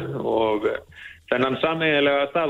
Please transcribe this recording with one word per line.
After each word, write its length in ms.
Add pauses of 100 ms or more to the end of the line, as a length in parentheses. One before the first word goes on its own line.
(260)
og, 400
eh, 140 (520)
þennan 300
sameiginlega 720
stað 180